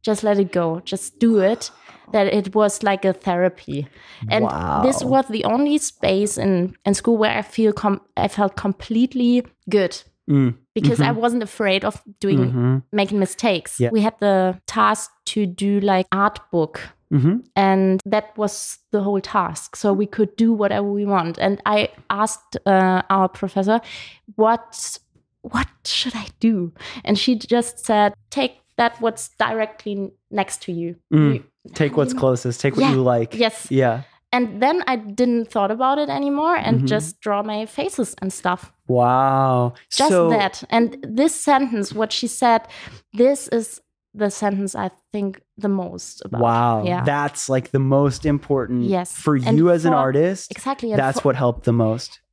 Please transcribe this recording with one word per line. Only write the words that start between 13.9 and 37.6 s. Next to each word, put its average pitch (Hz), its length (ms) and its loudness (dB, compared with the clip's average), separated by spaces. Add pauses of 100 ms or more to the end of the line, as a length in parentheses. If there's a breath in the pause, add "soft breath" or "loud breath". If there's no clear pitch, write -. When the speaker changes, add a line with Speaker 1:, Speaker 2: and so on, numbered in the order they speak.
Speaker 1:
We 220 80 2
had 220 180 0
the 185 460 2
task 214 460 0 (220)
to 214 120 0
do, 202 360 0
like, 190 300 2
art 202 280 0 (120)
book. 160 300 -2 (320)
Speaker 2:
Mm-hmm. 151 240 4 (180)
Speaker 1:
And 190 500 2
that 214 320 -2
was - 420 -6 (120)
the 208 100 0
whole 196 200 -2
task. 175 540 -4
So 202 180 0
we 202 140 0
could 208 280 -2
do 226 160 4 (100)
whatever 202 300 0
we 202 140 -2
want. 170 320 -2
And 196 280 0
I 208 240 0 (200)
asked, - 560 -4
uh, 190 440 4
our 190 200 2
professor, 196 500 0 (560 loud breath)
"What, - 640 -2 (420)
what - 260 -4 (180)
should - 300 -4
I 208 120 -10 (120)
do?" 190 320 0 (320 loud breath)
And 202 140 0
she 247 180 0
just 233 500 -2
said, 208 280 2 (160)
"Take 262 240 -2 (240)
that 233 240 0
what's 226 360 -4
directly 220 540 -4
n-, 196 200 -6 (200)
next 202 320 -4
to 185 80 -10
you." 170 240 -6 (180)
Speaker 2:
Mm. 151 220 6
Speaker 1:
You - 80 -8 (300)
Speaker 2:
Take 147 240 0
what's 143 160 2
Speaker 1:
you 254 60 -6
Speaker 2:
closest, 127 420 0
take 139 140 0
what 262 100 2
Speaker 1:
Yeah. 147 100 4
Speaker 2:
you 131 80 2
like. 120 320 2
Speaker 1:
Yes. 220 340 -2
Speaker 2:
Yeah. 127 320 2 (300 soft breath)
Speaker 1:
And 220 300 -2
then 320 260 2
I 262 100 0
didn't 226 540 0
thought 202 200 0
about 262 260 0
it 294 120 -2
anymore 285 480 0
and - 200 2
Speaker 2:
Mm-hmm. 131 100 0
Speaker 1:
just 175 340 -4
draw 208 220 -2
my 214 220 -6